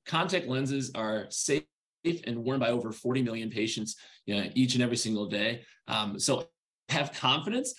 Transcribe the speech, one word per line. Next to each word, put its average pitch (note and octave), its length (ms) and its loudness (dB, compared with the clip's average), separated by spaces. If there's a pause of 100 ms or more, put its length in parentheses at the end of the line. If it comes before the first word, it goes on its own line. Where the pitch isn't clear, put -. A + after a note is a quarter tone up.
contact F3 420 0
lenses C3+ 460 -2
are A2 380 -2
safe - 320 0 (400)
and A#2+ 400 -2
worn C3 160 2
by A#2 100 4
over A#2+ 220 0
forty B2+ 320 0
million A2+ 260 -2
patients, A2 460 -2 (320)
you G2+ 80 0
know, G2+ 180 0
each B2 220 4
and B2 80 4
every A#2 140 2
single G#2+ 280 0
day. G#2+ 380 -2 (240)
Um, G#2+ 320 -2
so B2+ 300 0 (400)
have C#3 240 0
confidence, D#3+ 640 0